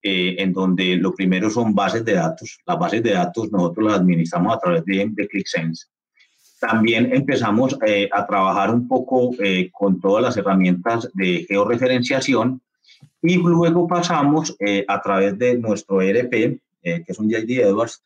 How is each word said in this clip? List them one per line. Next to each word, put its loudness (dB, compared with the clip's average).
eh, -2
en 0
donde 0
lo 0
primero 0
son 0
bases -2
de 0
datos. -4
Las -4
bases -2
de 2
datos -2
nosotros 0
las 2
administramos 2
a -8
través 0
de, 0
de -4
ClickSense. -6
También 2
empezamos, 0
eh, 2
a -2
trabajar 0
un 0
poco, 0
eh, 0
con 0
todas 2
las 0
herramientas 0
de -2
georreferenciación 0
y 2
luego 2
pasamos, 0
eh, 0
a -2
través 0
de 2
nuestro -2
E 2
R 2
P, -2
eh, -4
que -12
es -10
un 0
J -2
D 0
Edwards 0